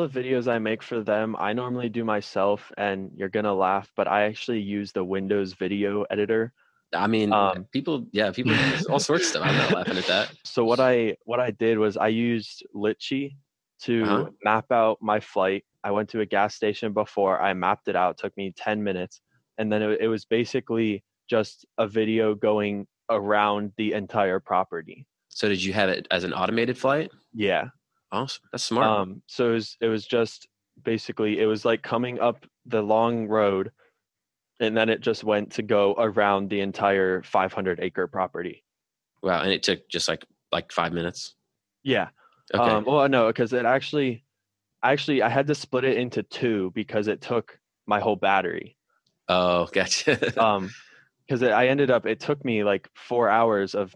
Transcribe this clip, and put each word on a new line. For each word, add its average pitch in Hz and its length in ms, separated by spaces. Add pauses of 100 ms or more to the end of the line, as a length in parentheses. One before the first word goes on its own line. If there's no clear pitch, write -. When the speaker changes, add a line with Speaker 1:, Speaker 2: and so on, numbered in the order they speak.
Speaker 1:
the - 20
videos 127 420
I 117 80
make 110 240
for 117 200
them, 110 360
I 101 140
normally 123 360
do 113 160
myself, 104 760
and 98 380
you're 98 120
gonna 104 260
laugh, 95 420
but 98 120
I 104 160
actually 107 360
use 101 320
the 95 120
Windows 95 500
Video 101 500
Editor. 110 480 (400)
Speaker 2:
I 90 160
mean, 104 440
Speaker 1:
Um, 92 200
Speaker 2:
people, 135 400
yeah, 101 200
people 117 240
use 139 300
all 143 140
sorts 170 260
of - 40
stuff. 156 160
I'm 143 100
not 131 160
laughing 180 260
at - 80
that. 98 240 (100)
Speaker 1:
<laughs> - 40
So 120 200
what 120 160
I, 120 440
what 120 160
I 123 120
did 113 260
was 107 180
I 107 120
used 113 560 (100)
Litchi 135 640 (460)
to 117 220
Speaker 2:
Uh-huh. 113 260 (140)
Speaker 1:
map 110 280
out 110 300
my 107 180
flight. 95 440 (200)
I 104 80
went 104 180
to 113 100
a 104 60
gas 101 280
station 107 400
before, 101 480
I 95 120
mapped 92 340
it 95 80
out, 90 220
took - 180
me 98 200
ten 107 280
minutes, 92 360 (380)
and 107 140
then 107 100
it, 107 200
it 113 60
was 110 180
basically 113 760 (240)
just - 380 (120)
a 113 100
video 110 460
going 104 520 (240)
around 104 680
the 107 180
entire 98 460
property. 90 680 (220)
Speaker 2:
So - 200
did 95 140
you 95 120
have 101 160
it - 200
as 90 140
an 85 80
automated 117 460
flight? 143 320 (220)
Speaker 1:
Yeah. 98 380 (420)
Speaker 2:
Awesome. 120 400
That's - 120
smart. 110 300
Speaker 1:
Um, 95 320
so 120 240
it 113 40
was, 110 260
it 113 80
was 110 180
just - 420 (340)
basically, 110 580
it 110 60
was, 107 180
like, 117 180
coming 123 380
up 117 240 (220)
the 113 160
long 113 460
road, 101 440 (880)
and 113 160
then 113 140
it 110 100
just 113 240
went 104 300
to 123 80
go 101 360
around 101 520
the 101 100
entire 98 640
five 95 300
hundred 92 280
acre 90 280
property. 90 560 (580)
Speaker 2:
Wow. 87 200
And 95 100
it 85 100
took - 260
just, - 200
like, 80 160 (280)
like, - 200
five 85 200
minutes? 87 420 (480)
Speaker 1:
Yeah. 113 280 (440)
Speaker 2:
Okay. 113 220
Speaker 1:
Um, 107 80
well, 139 240
no, 117 240
'cause 113 200
it 123 120
actually, 131 600 (580)
actually, 139 400
I 113 80
had 139 180
to 151 80
split 127 280
it 123 140
into 120 260
two 101 480
because 107 360
it 98 140
took - 380 (260)
my 104 140
whole 104 160
battery. 92 600 (500)
Speaker 2:
Oh, 90 380
<laughs> - 60
gotcha. 104 460 (180)
Speaker 1:
Um, 104 380 (540)
'cause 127 140
it, 117 100
I 120 160
ended 139 220
up, 117 160
it 110 140
took 143 240
me, 110 200
like, 98 300
four 120 340
hours 107 460
of 98 220